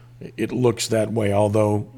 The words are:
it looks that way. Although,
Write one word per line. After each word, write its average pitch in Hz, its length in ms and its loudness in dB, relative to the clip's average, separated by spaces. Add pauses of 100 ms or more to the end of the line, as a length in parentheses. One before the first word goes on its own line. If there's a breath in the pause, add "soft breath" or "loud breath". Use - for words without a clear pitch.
(360 loud breath)
it 110 160 -4
looks 123 360 0
that 107 240 0
way. 107 200 0
Although, 104 640 2